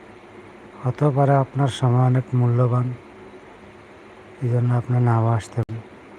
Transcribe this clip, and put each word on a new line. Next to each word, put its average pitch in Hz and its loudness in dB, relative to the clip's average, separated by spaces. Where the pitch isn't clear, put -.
হতে 143 0
পারে 139 4
আপনার 135 0
সময় 123 2
অনেক 127 0
মূল্যবান, 123 0
এই 123 -2
জন্য 120 0
আপনি 123 0
নাও 117 2
আসতে 113 -2
পারেন। 113 -8